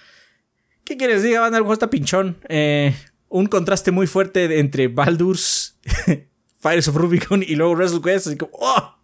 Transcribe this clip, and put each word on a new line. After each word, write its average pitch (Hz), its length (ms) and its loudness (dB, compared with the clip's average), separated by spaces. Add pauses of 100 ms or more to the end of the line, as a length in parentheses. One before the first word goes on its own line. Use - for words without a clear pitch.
(840)
¿Qué 285 120 -10
quieres? 240 260 0
Diga, 233 180 2
banda, 226 180 0
el 220 60 2
juego 208 100 0
está 220 160 -2
pinchón. 185 480 -2 (100)
Eh, 147 460 0 (340)
un 190 200 0
contraste 190 420 0
muy 180 160 2
fuerte 190 420 0
de, 156 120 2
entre 139 280 0
Baldur's, 165 920 0 (380)
<laughs> - 440 -20
Fires 160 280 2
of 143 80 0
Rubicon 175 460 2
y 160 140 -2
luego 170 180 2
WrestleQuest. 175 540 0
Así 147 100 -6
como, - 160 -10
¡oh! 247 500 -2